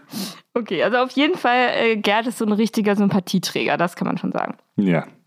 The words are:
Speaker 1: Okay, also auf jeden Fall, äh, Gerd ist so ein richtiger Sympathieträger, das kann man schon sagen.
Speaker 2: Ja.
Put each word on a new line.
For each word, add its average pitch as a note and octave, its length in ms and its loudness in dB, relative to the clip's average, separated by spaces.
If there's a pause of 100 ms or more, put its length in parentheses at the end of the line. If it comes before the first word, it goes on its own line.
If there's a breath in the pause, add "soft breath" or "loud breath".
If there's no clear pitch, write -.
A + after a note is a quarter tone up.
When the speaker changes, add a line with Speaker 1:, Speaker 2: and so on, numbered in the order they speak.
(540 loud breath)
Speaker 1:
Okay, G#3 280 -4
also G#3 140 2
auf C4 160 0
jeden D4+ 260 2
Fall, B3 380 2
äh, A3+ 200 2
Gerd G#3 300 0
ist A#3+ 120 -6
so A#3 60 -2
ein G#3 60 0
richtiger G#3 460 2
Sympathieträger, F#3+ 800 0
das F3 180 0
kann - 140 -4
man - 100 -2
schon F#3+ 140 -4
sagen. - 240 -6 (180)
Speaker 2:
Ja. F#2 320 2 (200)